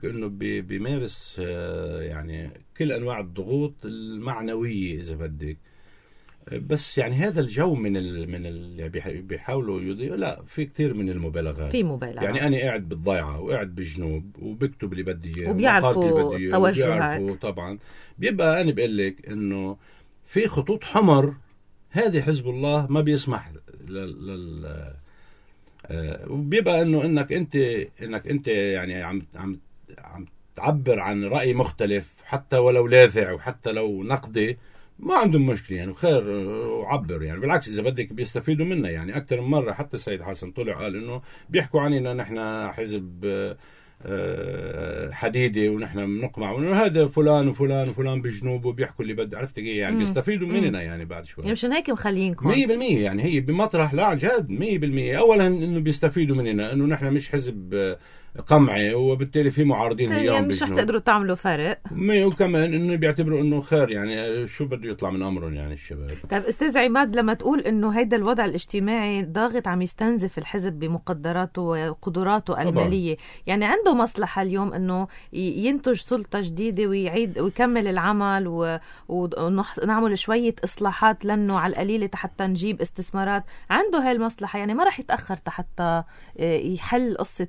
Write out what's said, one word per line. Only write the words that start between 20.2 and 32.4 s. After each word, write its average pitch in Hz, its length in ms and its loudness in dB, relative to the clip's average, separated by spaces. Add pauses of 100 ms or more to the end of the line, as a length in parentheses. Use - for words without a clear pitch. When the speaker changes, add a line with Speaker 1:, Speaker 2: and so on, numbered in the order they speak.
Speaker 1:
في 214 240 0
خطوط 190 360 -2
حمر، 147 500 6 (560)
هذه 185 300 2
حزب 131 280 -2
الله 143 420 0
ما 151 100 2
بيسمح 135 520 0 (360)
لل-، 95 380 -10
لل-، 78 680 -10 (920)
آه، 80 440 -8
وبيبقى 170 520 2
إنه 156 220 4
إنك 151 280 2
أنت، 165 240 -2 (460)
إنك 110 240 -6
أنت، 139 220 -2
يعني، 95 540 0
عم، 90 200 -6 (120)
عم، 95 260 -10 (380)
عم 90 280 -16 (300)
تعبر 127 440 2
عن 101 240 0
رأي 127 300 2
مختلف 104 600 0 (100)
حتى 135 320 -2